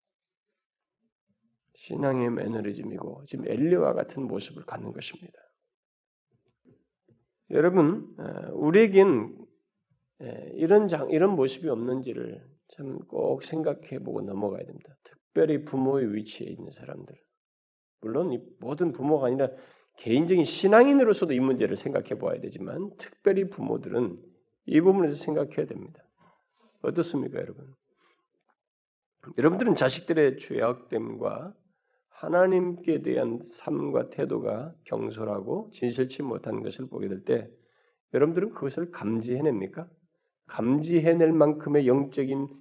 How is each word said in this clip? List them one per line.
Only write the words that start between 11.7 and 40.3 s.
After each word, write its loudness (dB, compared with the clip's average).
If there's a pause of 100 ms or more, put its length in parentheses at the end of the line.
참 -12
꼭 -2
생각해보고 -6
넘어가야 -6
됩니다. -20
특별히 -2
부모의 0
위치에 -8
있는 -14
사람들. -16 (840)
물론 -2
이 -4 (180)
모든 -2
부모가 2
아니라 2 (480)
개인적인 4
신앙인으로서도 6
이 2
문제를 2
생각해 -4
봐야 -4
되지만, -10
특별히 0
부모들은 -4 (480)
이 4
부분에서 4
생각해야 -4
됩니다. -16 (800)
어떻습니까, -4
여러분? -14 (1600)
여러분들은 4
자식들의 0
죄악됨과 -6 (540)
하나님께 0
대한 -2
삶과 -4
태도가 -4 (100)
경솔하고 -6
진실치 -4
못한 -6
것을 -10
보게 -6
될 -8
때 -2 (640)
여러분들은 0
그것을 -8
감지해냅니까? -4 (580)